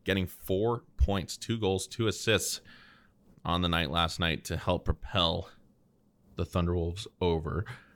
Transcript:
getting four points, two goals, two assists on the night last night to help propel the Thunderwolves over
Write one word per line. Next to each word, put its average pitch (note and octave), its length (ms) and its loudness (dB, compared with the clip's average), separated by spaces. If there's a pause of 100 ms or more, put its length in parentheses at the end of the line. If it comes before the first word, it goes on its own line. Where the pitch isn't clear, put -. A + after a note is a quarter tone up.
getting F#2+ 220 2
four G#2+ 560 -2 (160)
points, G2 400 2
two A#2 220 -4
goals, F#2+ 260 0
two A2+ 220 -2
assists - 540 0 (840)
on F2 160 2
the F2 80 2
night E2 220 0
last E2+ 280 0
night E2 260 0
to E2+ 120 -4
help F2 280 -2
propel F2 640 0 (840)
the F#2 80 -2
Thunderwolves F2 640 0 (160)
over E2 420 0 (320)